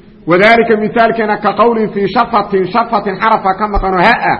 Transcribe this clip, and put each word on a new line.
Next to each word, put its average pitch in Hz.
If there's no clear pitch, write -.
Wadaalika 214
misaalkeena 214
ka 196
qawlin 220
fii 202
shafatin, 202
shafatin 208
xarafa 202
ka 208
maqan 190
oo 180
ha 233
ah, 170